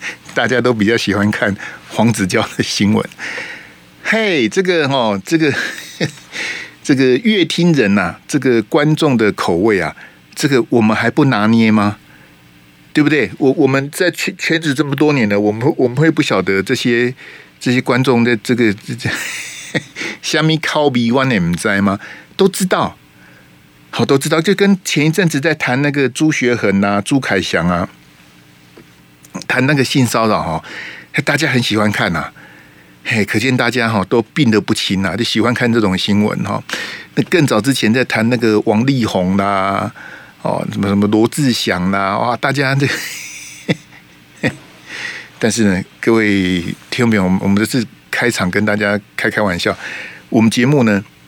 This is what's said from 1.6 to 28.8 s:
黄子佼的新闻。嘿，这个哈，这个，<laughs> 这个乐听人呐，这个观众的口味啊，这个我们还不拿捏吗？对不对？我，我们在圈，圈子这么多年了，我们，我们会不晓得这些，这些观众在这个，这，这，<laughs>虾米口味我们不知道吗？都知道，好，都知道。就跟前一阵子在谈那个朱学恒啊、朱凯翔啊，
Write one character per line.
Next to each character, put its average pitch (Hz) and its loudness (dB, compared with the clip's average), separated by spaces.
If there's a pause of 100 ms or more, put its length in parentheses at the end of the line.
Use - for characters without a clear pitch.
黄 113 2
子 98 -2
佼 107 0 (140)
的 - 0
新 104 0
闻。 107 0 (960)
嘿， 190 0
这 190 -2
个 170 0
哈， 117 0
这 165 2
个， 151 2 (640)
<laughs> - -12
这 147 2
个 127 4
乐 208 2
听 170 2
人 104 4
呐， 90 0 (140)
这 151 0
个 123 2
观 151 2
众 147 2
的 107 2
口 - -2
味 98 2
啊， 76 -6 (380)
这 - -2
个 135 4
我 120 2
们 110 2
还 110 0
不 151 2
拿 107 2
捏 113 4
吗？ 104 2 (960)
对 151 4
不 143 2
对？ 127 2
我， 131 4
我 139 2
们 135 0
在 180 0
圈， - -6
圈 160 -2
子 156 0
这 147 -2
么 139 -6
多 151 2
年 120 2
了， 101 0
我 104 2
们， 117 0
我 127 2
们 120 -8
会 156 2
不 160 2
晓 104 0
得 95 0
这 127 -2
些， 120 0 (460)
这 - -2
些 127 0
观 127 0
众 120 4
在 120 2
这 123 -2
个， 113 2
这， 104 -10
这， 120 -6 (580)
<laughs> - -10
虾 - -2
米 160 2
口 151 0
味 120 2
我 131 2
们 92 0
不 85 -2
知 - -4
道 98 0
吗？ 101 0 (380)
都 196 4
知 196 -4
道， 180 0 (920)
好， - -2
都 139 4
知 135 -2
道。 160 0
就 190 2
跟 196 4
前 151 0
一 160 2
阵 175 2
子 147 -2
在 160 0
谈 131 -2
那 147 0
个 139 0
朱 156 0
学 123 0
恒 101 0
啊、 101 0
朱 139 0
凯 98 -2
翔 85 -2
啊， 90 0 (1600)